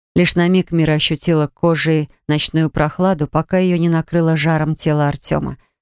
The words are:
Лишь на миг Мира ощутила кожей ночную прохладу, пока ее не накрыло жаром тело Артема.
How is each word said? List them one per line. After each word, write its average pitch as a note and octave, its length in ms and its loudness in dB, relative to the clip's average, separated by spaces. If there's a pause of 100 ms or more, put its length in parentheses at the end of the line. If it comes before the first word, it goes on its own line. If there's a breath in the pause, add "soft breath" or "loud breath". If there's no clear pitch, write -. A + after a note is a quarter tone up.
(160)
Лишь E3+ 200 2
на F3 140 2
миг F#3 220 0
Мира D#3 220 2
ощутила D3+ 540 0
кожей D#3+ 640 0 (180)
ночную D3+ 420 0
прохладу, D3+ 580 -2
пока D#3+ 320 -2
ее F3+ 180 0
не E3 100 0
накрыло E3 480 0
жаром D#3 400 0
тело D3 320 0
Артема. C#3+ 500 -4 (240)